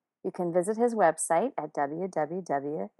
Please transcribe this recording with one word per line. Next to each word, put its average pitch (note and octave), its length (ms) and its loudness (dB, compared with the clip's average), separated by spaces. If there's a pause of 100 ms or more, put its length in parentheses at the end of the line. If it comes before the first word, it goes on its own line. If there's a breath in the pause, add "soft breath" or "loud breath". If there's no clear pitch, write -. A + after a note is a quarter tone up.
(260)
You F#3 60 -4
can F3+ 200 -2
visit F3+ 240 2
his A#3 200 2
website F3 600 2
at D3+ 180 -6
W D#3 340 -2
W E3 340 -4
W D3+ 480 -4 (100)